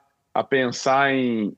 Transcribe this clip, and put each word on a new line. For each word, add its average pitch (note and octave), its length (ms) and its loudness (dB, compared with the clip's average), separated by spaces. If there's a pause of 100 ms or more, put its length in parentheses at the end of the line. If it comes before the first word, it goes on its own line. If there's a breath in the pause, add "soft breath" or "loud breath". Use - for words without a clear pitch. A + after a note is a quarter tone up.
(340)
a A2+ 80 0
pensar C3+ 720 0
em, A#2 440 -2